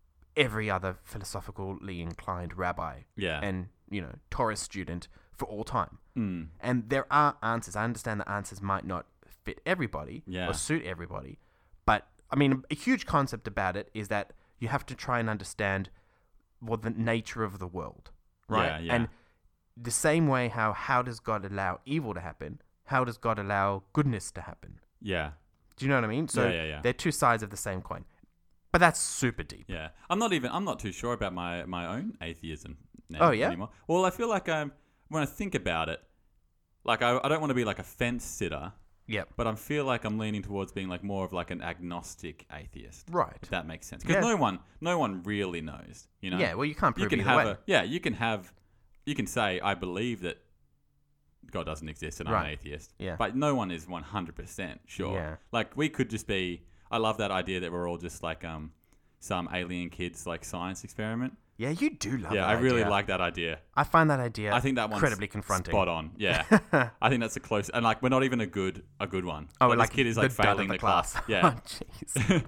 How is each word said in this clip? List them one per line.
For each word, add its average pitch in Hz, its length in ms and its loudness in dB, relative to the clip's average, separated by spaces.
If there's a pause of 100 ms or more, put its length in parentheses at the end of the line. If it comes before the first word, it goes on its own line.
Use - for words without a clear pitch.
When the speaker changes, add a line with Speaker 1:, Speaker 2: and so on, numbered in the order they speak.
(380)
Speaker 1:
every 110 320 2
other 92 340 0
philosophically 98 1000 -8
inclined 85 560 -6
rabbi 87 440 -4 (140)
Speaker 2:
Yeah. 85 280 -2
Speaker 1:
and, 92 240 -2 (220)
you 101 120 -4
know, 71 120 -10 (160)
Torah 110 260 0
student 90 520 -8 (260)
for - 120 -8
all 104 200 -8
time. - 320 -2 (180)
Speaker 2:
Mm. 92 320 -2 (140)
Speaker 1:
And 120 280 0
there 135 220 2
are 143 320 6
answers. 113 320 -2
I 107 80 0
understand 113 380 -2
the - 100 -6
answers 98 300 -6
might 98 240 0
not 90 200 -4 (220)
fit - 380 -12
everybody 107 600 -4
Speaker 2:
Yeah. 90 240 -2
Speaker 1:
or 82 40 -2
suit 147 320 -2
everybody. 85 520 -10 (480)
But, 107 220 4 (240)
I - 60 -2
mean, 135 340 6
a 151 40 -2
huge 240 300 0
concept 135 420 0
about 95 280 0
it 101 180 -6
is 107 140 -6
that 101 260 -2 (260)
you 113 100 -4
have 135 180 -2
to 127 80 -10
try 120 240 0
and 113 100 0
understand 98 600 -2 (720)
what 113 220 -4
the 110 100 -2
nature 113 520 -2
of 98 160 -4
the 92 80 -6
world, 85 440 -10 (360)
right? 110 200 2
Speaker 2:
Yeah, 80 120 -2
yeah. 82 160 0
Speaker 1:
And 117 140 2 (640)
the 120 160 -6
same 160 360 4
way 127 200 4
how, 110 260 2
how 123 280 2
does 123 180 -6
God 104 260 -2
allow 95 400 -2
evil 135 280 -2
to 87 80 -6
happen? 78 400 -10 (240)
How 131 180 2
does 120 140 -2
God 113 200 0
allow 98 460 0 (100)
goodness 135 380 2
to 90 100 -12
happen? - 380 -16 (220)
Speaker 2:
Yeah. 85 300 -2 (440)
Speaker 1:
Do 131 100 -6
you 135 40 2
know 139 60 6
what 120 100 4
I - 20 0
mean? 135 220 0
So - 180 2
Speaker 2:
Yeah, 92 80 2
yeah, 82 80 0
yeah. 76 180 -4
Speaker 1:
they're 123 120 2
two - 180 0
sides 117 320 4
of 104 80 -8
the 101 60 -10
same 95 240 -4
coin. - 240 -10 (680)
But 170 80 4
that's 170 200 8
super - 440 0
deep. - 240 -14
Speaker 2:
Yeah. 78 220 -6 (200)
I'm 202 100 2
not 220 140 2
even, 127 180 0
I'm 180 140 -2
not 156 140 -4
too 107 120 -4
sure 120 220 -4
about 101 200 -2
my, 87 320 -4
my 87 200 -6
own 123 360 -6
atheism 80 560 -10 (320)
now 82 180 -8
Speaker 1:
Oh, 151 40 6
yeah? 123 160 2
Speaker 2:
anymore. 101 220 -4 (180)
Well, 180 180 4
I 180 40 4
feel 233 200 -2
like 190 200 0
I'm, 151 220 -2 (380)
when 156 120 -2
I 143 40 2
think 190 280 -6
about 80 360 0
it, - 120 -6 (800)
like, 113 180 2
I, 123 220 6
I 139 60 0
don't 156 120 4
wanna 143 120 0
be, 123 120 2
like, 101 140 0
a 90 40 -10
fence 120 420 -2
sitter. 78 480 -4 (340)
Speaker 1:
Yep. 104 300 -4
Speaker 2:
But 120 100 0
I 110 80 0
feel 147 300 -2
like 123 200 0
I'm 107 120 -2
leaning 107 240 -2
towards 98 300 -6
being, 95 180 -6
like, 90 140 -6
more 98 220 -2
of, 92 80 -8
like, 87 180 -4
an 85 100 -6
agnostic 87 920 -10
atheist. - 600 -16
Speaker 1:
Right. 170 300 0
Speaker 2:
If - 80 -16
that 85 180 -2
makes 80 200 -12
sense. - 160 -12
'Cause 180 120 4
Speaker 1:
Yeah. 196 60 4
Speaker 2:
no 226 160 4
one, 101 220 2 (220)
no 175 180 2
one 98 240 0
really 95 380 -2
knows, - 460 -12 (140)
you 95 100 -6
know? 90 60 0
Speaker 1:
Yeah, 85 180 2
well, 131 100 0
you 151 100 -4
can't 247 220 2
Speaker 2:
You 185 60 0
Speaker 1:
prove 208 80 2
Speaker 2:
can 131 100 2
Speaker 1:
either 98 80 2
Speaker 2:
have 127 160 8
Speaker 1:
way. 104 80 2
Speaker 2:
a, - 120 -6
yeah, 117 180 6
you 131 180 -2
can 123 140 0
have, 113 380 -2 (520)
you 143 100 -2
can 117 120 0
say, 95 340 0
"I 98 140 2
believe 95 460 -2
that 87 220 -6 (1080)
God 85 140 -4
doesn't 78 220 -6
exist 76 320 -8
and 82 100 -4
I'm 110 60 2
an 98 60 4
Speaker 1:
Right. 73 180 -4
Speaker 2:
atheist." 73 400 -12
Speaker 1:
Yeah. 90 160 -6
Speaker 2:
But 107 200 -2
no 143 200 4
one 104 160 0
is 82 160 -8
one 87 160 -8
hundred 90 320 -6
percent - 500 -10
sure. 76 280 -4
Speaker 1:
Yeah. 80 220 -4 (160)
Speaker 2:
Like, 113 260 -2
we 151 120 2
could 131 200 0
just 107 180 -6
be, 90 360 -2 (280)
I 113 60 0
love 110 200 2
that 101 140 0
idea 92 300 0
that 85 100 -4
we're 87 180 -2
all 87 80 -2
just, 82 260 -8
like, 80 200 -4
um, 78 300 -8 (460)
some 90 340 -2
alien 87 360 -4
kids, - 380 -6
like, 82 160 -4
science 92 400 -6
experiment. 113 540 -4 (220)
Speaker 1:
Yeah, 123 120 -2
you 220 180 0
do 131 280 -4
love 85 160 -4
Speaker 2:
Yeah, 98 80 2
Speaker 1:
that 90 80 4
Speaker 2:
I 107 100 6
really 123 220 6
Speaker 1:
idea. 101 100 2
Speaker 2:
like 101 160 2
that 92 120 0
idea. 85 380 0 (180)
Speaker 1:
I 139 80 4
find 156 280 6
that 135 80 2
idea 107 340 0
Speaker 2:
I 120 60 4
think 131 160 2
that 110 160 2
one's 107 100 -2
Speaker 1:
incredibly 104 260 2
confronting. 95 440 0
Speaker 2:
spot 95 160 4
on. 82 280 -2
Yeah. 82 320 2
Speaker 1:
<laughs> 143 440 6 (100)
Speaker 2:
I 113 80 6
think 120 120 4
that's 113 120 -2
the - 60 -6
closest. 104 340 0
And, 120 100 2
like, 113 200 4
we're 127 60 4
not 131 140 6
even 127 180 0
a 107 40 0
good, 95 380 -2 (160)
a 101 80 0
good 92 180 -2
one. 76 240 -6 (100)
Speaker 1:
Oh, 127 100 8
Speaker 2:
Like, 117 100 6
Speaker 1:
like, 113 100 6
Speaker 2:
this - 60 -8
kid 135 100 6
is, 117 120 2
Speaker 1:
the 113 40 6
Speaker 2:
like, 127 140 4
Speaker 1:
dud 104 100 4
of - 80 -
Speaker 2:
failing 98 140 2
Speaker 1:
the 98 80 0
Speaker 2:
the - 20 -4
class. 92 360 2
Speaker 1:
class. - 120 -4
<laughs> - 20 -6
Speaker 2:
Yeah. 113 280 6
Speaker 1:
Oh, 113 100 -10
jeez. - 840 0